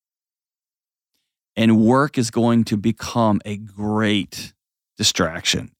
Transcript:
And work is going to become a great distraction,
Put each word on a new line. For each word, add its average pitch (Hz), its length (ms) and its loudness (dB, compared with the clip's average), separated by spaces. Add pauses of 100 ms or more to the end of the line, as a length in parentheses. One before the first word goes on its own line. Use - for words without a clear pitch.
(1600)
And 110 240 4
work 131 380 2
is 117 120 -2
going 117 340 2
to 110 120 -2
become 110 680 -2
a 104 100 -8
great 104 960 -4 (460)
distraction, - 800 -2